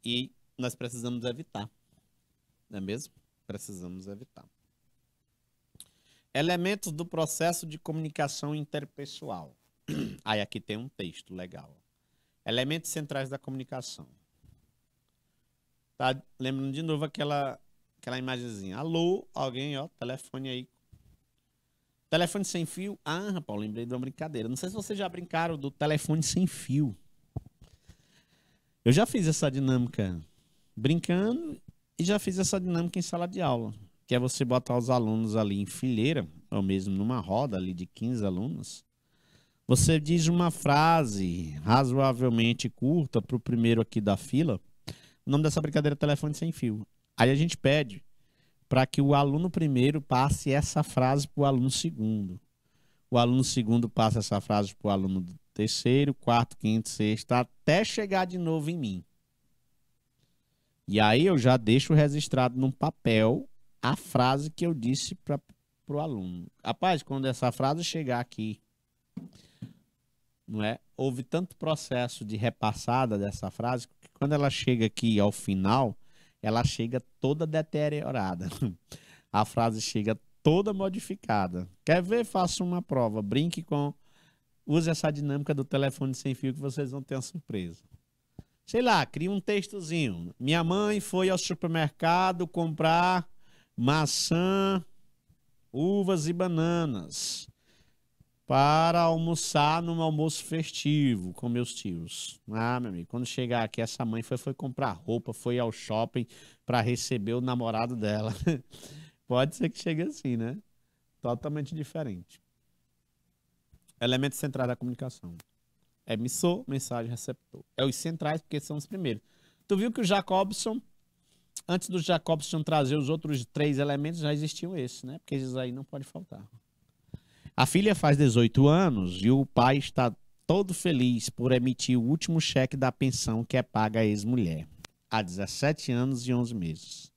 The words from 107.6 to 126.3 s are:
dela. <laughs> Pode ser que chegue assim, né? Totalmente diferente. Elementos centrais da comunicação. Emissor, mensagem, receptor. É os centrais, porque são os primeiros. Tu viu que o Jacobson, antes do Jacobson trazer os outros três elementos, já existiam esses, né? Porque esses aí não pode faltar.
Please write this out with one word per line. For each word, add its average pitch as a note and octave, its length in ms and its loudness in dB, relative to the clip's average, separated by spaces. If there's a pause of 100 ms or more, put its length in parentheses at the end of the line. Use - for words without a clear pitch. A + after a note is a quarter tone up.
dela. G#2+ 400 -2
<laughs> - 920 -6
Pode C3 300 2
ser G3 140 -2
que - 100 -12
chegue D#3+ 220 -2
assim, E3+ 340 -4
né? A#2 220 -4 (640)
Totalmente D3 520 -4
diferente. C#3 680 -8 (1600)
Elementos B2+ 360 0
centrais C3 300 -4
da B2 80 -2
comunicação. B2 600 -10 (680)
Emissor, C3 640 -2
mensagem, B2 420 -4
receptor. - 540 -12 (140)
É C3 80 2
os C#3 100 0
centrais, D#3+ 460 -4
porque - 180 -6
são D3 160 -10
os D3 100 -8
primeiros. C#3+ 380 -6 (420)
Tu G3+ 120 2
viu A3+ 160 0
que B3+ 80 -4
o - 20 0
Jacobson, G3 760 0 (840)
antes F3+ 240 -2
do F3+ 100 -2
Jacobson D#3+ 640 0
trazer D3 340 2
os C#3 100 0
outros D3 380 -2
três D3 340 0
elementos, C#3+ 400 -2
já D3 140 -2
existiam D#3 420 -4
esses, B2+ 280 -8
né? C3 160 -14
Porque - 160 -6
esses C3 200 -4
aí B2+ 160 -4
não C3+ 140 -10
pode C#3 180 -12
faltar. D#3 420 -16 (1120)